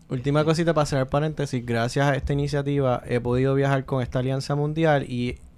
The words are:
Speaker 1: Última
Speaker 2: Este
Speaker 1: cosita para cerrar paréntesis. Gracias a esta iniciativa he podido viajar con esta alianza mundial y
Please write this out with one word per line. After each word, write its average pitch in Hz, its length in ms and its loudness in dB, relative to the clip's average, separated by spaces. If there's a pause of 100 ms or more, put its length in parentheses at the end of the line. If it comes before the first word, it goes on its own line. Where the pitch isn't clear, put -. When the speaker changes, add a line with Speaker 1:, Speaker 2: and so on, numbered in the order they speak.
Speaker 1:
Última 139 300 0
Speaker 2:
Este 151 100 2
Speaker 1:
cosita 165 240 2
para 151 140 2
cerrar 131 220 0
paréntesis. 143 540 -2
Gracias 120 440 0
a 139 80 2
esta 135 180 -2
iniciativa 143 720 0
he 120 140 0
podido 123 340 2
viajar 139 320 2
con 135 160 -2
esta 123 180 -4
alianza 135 360 -2
mundial 151 480 2
y 123 340 -4 (200)